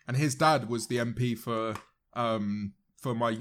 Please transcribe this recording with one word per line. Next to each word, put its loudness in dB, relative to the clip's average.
and -2
his 2
dad 4
was -2
the 0
M 0
P 0
for, -2
um, -2
for -4
my, 0